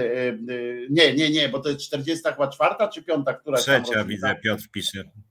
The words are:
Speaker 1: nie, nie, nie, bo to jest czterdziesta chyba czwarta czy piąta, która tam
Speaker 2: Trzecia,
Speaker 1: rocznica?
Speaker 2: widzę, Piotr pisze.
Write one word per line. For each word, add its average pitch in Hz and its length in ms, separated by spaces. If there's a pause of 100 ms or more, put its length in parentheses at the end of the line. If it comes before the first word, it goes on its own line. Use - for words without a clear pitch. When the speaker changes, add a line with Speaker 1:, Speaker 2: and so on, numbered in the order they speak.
(920)
Speaker 1:
nie, 147 240
nie, 151 160
nie, 151 180
bo 127 100
to 147 100
jest 139 120
czterdziesta 151 520
chyba - 160
czwarta 170 400
czy 160 140
piąta, 139 320
która 139 220
tam 120 60
Speaker 2:
Trzecia, 131 160
Speaker 1:
rocznica? 117 260
Speaker 2:
widzę, 98 400
Piotr 107 280
pisze. 98 320 (260)